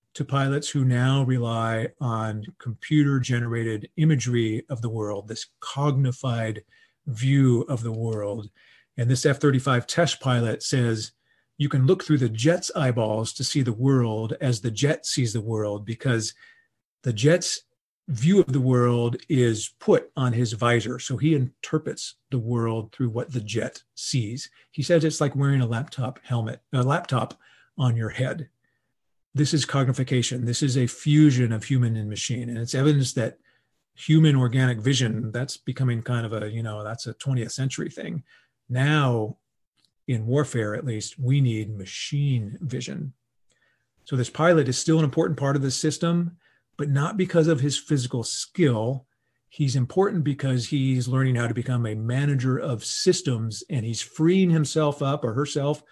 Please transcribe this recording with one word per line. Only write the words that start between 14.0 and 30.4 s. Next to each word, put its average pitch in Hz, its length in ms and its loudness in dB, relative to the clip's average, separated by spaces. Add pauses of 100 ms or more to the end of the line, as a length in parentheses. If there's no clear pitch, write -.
as 123 220 0
the 117 80 -2
jet 139 340 0
sees 117 300 -2
the 113 80 -2
world, 104 420 -4
because 113 480 -2 (720)
the 123 100 -2
jet's 127 480 2 (480)
view 160 320 4
of 135 140 4
the 139 60 2 (140)
world 120 440 2 (100)
is 120 520 2
put 180 360 4
on 127 160 2
his 117 220 0
visor." 120 440 0
So 123 200 -6
he 156 160 2
interprets - 800 -4 (160)
the 131 80 -2
world 113 520 -2
through 123 200 -4
what 120 220 -6
the 120 100 -4
jet 104 400 -6 (120)
sees. 120 540 -6 (220)
He - 120 -6
says 165 220 4
it's 156 160 0
like 143 160 0
wearing 139 240 2
a 123 60 2
laptop 117 560 -6
helmet, 120 400 -6 (100)
a 127 100 2
laptop 131 560 -2 (380)
on 123 200 2
your 110 120 -2
head. 131 400 -6 (840)
This 139 180 0
is 147 140 0
cognification. 127 800 0